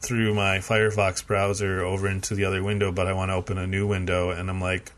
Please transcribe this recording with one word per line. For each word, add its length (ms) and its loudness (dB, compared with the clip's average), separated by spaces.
threw 320 0
my 260 2
Firefox 640 2
browser 600 0
over 240 -2
into 260 -4
the 80 2
other 180 0
window, 300 0
but 160 0
I 60 0
wanna 220 0
open 220 -2
a 80 -2
new 220 0
window, 440 0
and 180 -4
I'm 100 -4
like, 380 -2